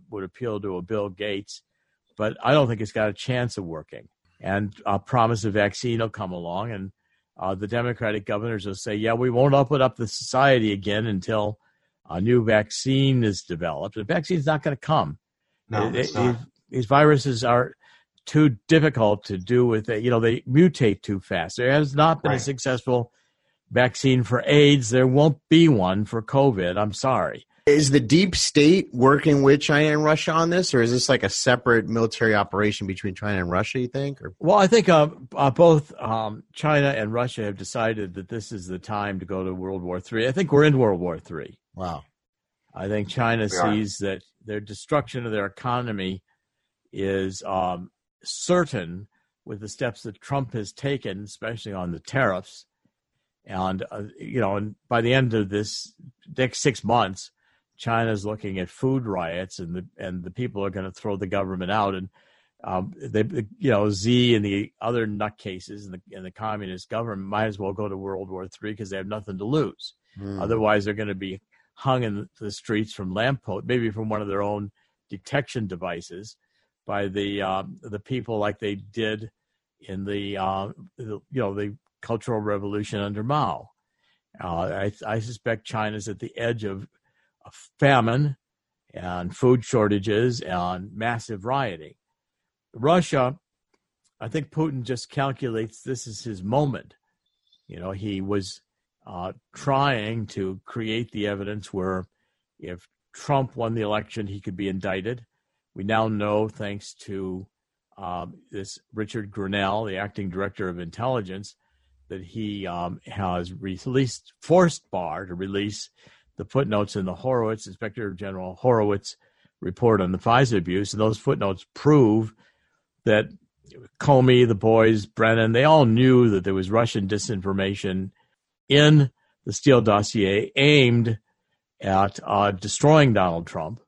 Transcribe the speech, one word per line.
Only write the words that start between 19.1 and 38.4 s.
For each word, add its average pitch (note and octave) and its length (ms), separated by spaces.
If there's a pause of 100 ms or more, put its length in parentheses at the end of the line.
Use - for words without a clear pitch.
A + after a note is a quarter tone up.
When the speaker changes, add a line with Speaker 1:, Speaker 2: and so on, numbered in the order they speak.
Speaker 1:
to G2 120
do A#2+ 280
with A2 240
it. A2 140
You B2 60
know, A#2+ 100
they A2+ 220
mutate B2+ 600
too G2 180
fast. F2 380
There B2+ 140
has C#3+ 240
not D#3 260
been C#3+ 100
Speaker 2:
Right. B2+ 100
Speaker 1:
a - 20
successful B2+ 680 (600)
vaccine B2 520
for A#2+ 220
aids. C#3+ 460
There B2+ 160
won't C#3+ 320 (100)
be E3 180
one G2+ 380
for A2+ 160
covid. G#2+ 560
I'm G#2 160
sorry. G2 540 (200)
Speaker 3:
Is D3 220
the C#3 100
deep E3 360
state D#3 580
working C#3 480
with C#3 180
China D3+ 300
and D3+ 140
Russia D#3 280
on E3 200
this, F3+ 240
or A#2+ 80
is A#2 80
this B2 180
like B2+ 140
a G2+ 60
separate A#2+ 580
military A2+ 480
operation G2+ 500
between F#2+ 300
China G#2 240
and F2 100
Russia, G2+ 300
you B2 80
think? C#3 340
Or? - 160
Speaker 1:
Well, G3 220
I G3 80
think, A3+ 200
uh, D#3 220 (260)
uh, C#3 140
both, D#3 500
um, A2 440 (100)
China D3 360
and A2 220
Russia A#2+ 320
have G2+ 140
decided G#2 560
that F#2 160
this A2+ 220